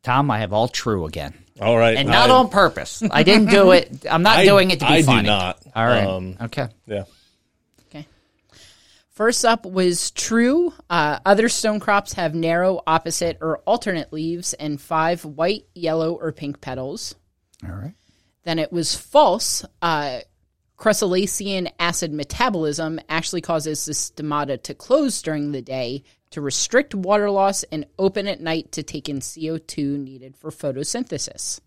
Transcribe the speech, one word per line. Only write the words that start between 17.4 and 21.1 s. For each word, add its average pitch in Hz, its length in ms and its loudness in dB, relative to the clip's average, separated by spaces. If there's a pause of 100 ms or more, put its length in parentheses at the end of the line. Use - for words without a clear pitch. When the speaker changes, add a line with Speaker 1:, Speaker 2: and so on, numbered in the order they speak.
Speaker 1:
All 90 100 -14
right. 117 200 -14 (480)
Speaker 3:
Then 165 160 -4
it 156 140 -4
was 170 240 -4
false. - 680 0 (160)
Uh, 147 400 -2 (560)
crussulacean 190 1000 -2